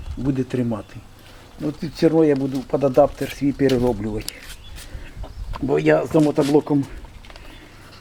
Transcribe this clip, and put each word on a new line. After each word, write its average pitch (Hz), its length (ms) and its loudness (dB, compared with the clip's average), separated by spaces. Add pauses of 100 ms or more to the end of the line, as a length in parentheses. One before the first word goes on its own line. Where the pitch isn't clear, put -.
(180)
буде 131 260 -2
тримати. 117 520 -4 (640)
Ну, 151 120 -4
тут 143 240 -8
все 165 120 4
одно 160 180 4
я 143 100 4
буду 135 240 -2
під 135 240 -2
адаптер 139 480 2
свій 139 200 -2
перероблювати. 120 840 0 (1300)
Бо 143 180 0
я 156 260 4
за 156 140 2
мотоблоком 147 680 4 (1160)